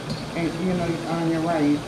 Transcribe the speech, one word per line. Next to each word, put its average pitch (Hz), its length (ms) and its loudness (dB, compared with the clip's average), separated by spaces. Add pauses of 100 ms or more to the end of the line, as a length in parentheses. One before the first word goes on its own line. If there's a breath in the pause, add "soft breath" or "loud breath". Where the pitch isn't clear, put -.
(360)
and, 165 240 0
you 185 140 0
know, 170 120 0 (260)
on 165 180 0
your 165 100 0
rice. 151 480 4